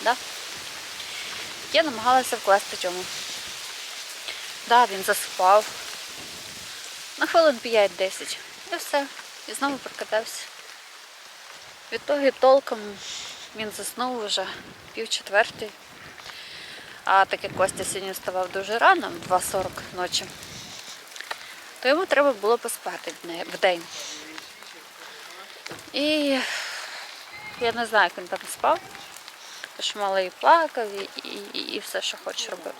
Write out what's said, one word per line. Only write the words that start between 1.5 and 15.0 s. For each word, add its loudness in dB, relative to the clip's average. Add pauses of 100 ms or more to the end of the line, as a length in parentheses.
Я 6
намагалася 4
вкласти 4
Тьому. -2 (1600)
Да, 10
він -4
заспав. 6 (1500)
На 2
хвилин 8
п'ять-десять. 2 (360)
І -2
все. 0 (420)
І -10
знову -2
прокидався. -4 (1500)
Відтоді 2
толком 8 (760)
він -6
заснув -4
вже 0 (460)
пів -6